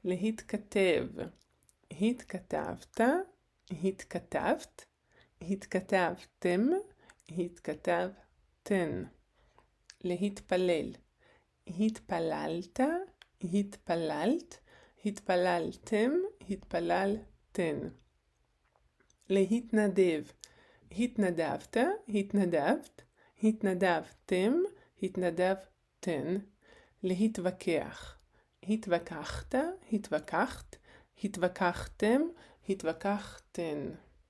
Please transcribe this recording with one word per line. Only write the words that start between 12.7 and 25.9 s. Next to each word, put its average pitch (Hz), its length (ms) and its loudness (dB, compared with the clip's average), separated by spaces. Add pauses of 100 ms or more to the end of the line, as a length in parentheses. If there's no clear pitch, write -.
התפללת, 175 1120 -2 (460)
התפללתם, 185 1080 0 (380)
התפללתן. 180 1300 -2 (1500)
להתנדב. 190 960 4 (680)
התנדבת, 180 840 0 (320)
התנדבת, 196 960 0 (400)
התנדבתם, 190 1120 2 (500)
התנדבתן. 180 1400 -2 (640)